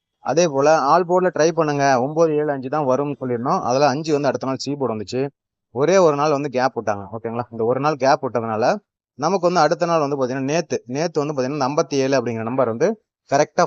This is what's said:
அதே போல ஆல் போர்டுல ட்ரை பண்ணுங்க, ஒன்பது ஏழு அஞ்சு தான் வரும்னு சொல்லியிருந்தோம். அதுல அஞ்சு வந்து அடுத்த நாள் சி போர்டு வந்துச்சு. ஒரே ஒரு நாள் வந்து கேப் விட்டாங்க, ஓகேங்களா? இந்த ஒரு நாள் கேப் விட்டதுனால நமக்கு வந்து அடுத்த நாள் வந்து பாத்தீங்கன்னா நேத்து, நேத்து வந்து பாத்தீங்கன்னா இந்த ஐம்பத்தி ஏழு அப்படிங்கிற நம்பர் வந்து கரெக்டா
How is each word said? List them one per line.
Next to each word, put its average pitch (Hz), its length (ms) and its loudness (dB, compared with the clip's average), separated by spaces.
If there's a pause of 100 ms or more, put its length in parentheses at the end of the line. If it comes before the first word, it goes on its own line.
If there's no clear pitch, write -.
(320)
அதே 160 200 4
போல 139 220 4 (180)
ஆல் 175 160 4
போர்டுல 180 280 2
ட்ரை 156 120 4 (100)
பண்ணுங்க, 147 280 2 (180)
ஒன்பது 156 280 0 (100)
ஏழு 151 120 -2
அஞ்சு 135 200 -6
தான் 151 160 -2
வரும்னு 139 320 0
சொல்லியிருந்தோம். 127 480 -2
அதுல 135 240 2
அஞ்சு 156 220 -4
வந்து 139 140 0
அடுத்த 120 200 -4
நாள் 165 160 -4
சி - 40 -6 (120)
போர்டு 117 120 -2
வந்துச்சு. 107 280 -6 (580)
ஒரே 160 160 2 (100)
ஒரு 151 140 4
நாள் 151 160 0
வந்து 143 180 -4
கேப் 123 240 0
விட்டாங்க, 104 260 -4 (120)
ஓகேங்களா? 117 280 -6 (100)
இந்த 113 160 -4
ஒரு 127 160 0
நாள் 156 180 0
கேப் 135 220 2
விட்டதுனால 113 400 -2 (580)
நமக்கு 175 260 0
வந்து 175 140 2
அடுத்த 160 260 0
நாள் 165 160 2
வந்து 139 140 -2
பாத்தீங்கன்னா 131 320 -2
நேத்து, 156 260 -2 (180)
நேத்து 160 260 -4
வந்து 151 140 -4
பாத்தீங்கன்னா 135 260 -2
இந்த 127 100 2
ஐம்பத்தி 151 320 0
ஏழு 135 160 2
அப்படிங்கிற 113 300 -4
நம்பர் 127 240 0
வந்து 127 140 0 (440)
கரெக்டா 151 360 2